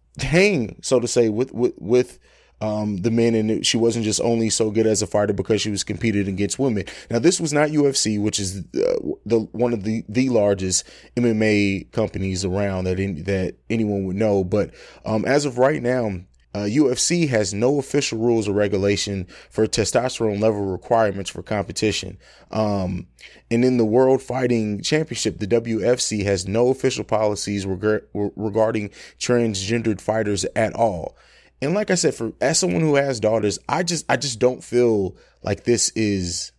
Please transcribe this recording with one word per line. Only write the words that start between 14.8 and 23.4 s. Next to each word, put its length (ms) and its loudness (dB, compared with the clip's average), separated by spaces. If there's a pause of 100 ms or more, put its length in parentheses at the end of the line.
um, 200 -2
as 200 2
of 140 -4
right 240 2
now, 380 -2 (340)
uh, 80 -4
U 280 2
F 60 -6
C 300 0
has 260 0
no 240 2
official 400 -2
rules 300 2
or 60 0
regulation 760 0 (240)
for 160 2
testosterone 760 0
level 240 2
requirements 640 0
for 140 -12
competition. 720 -4 (320)
Um, 560 -2 (460)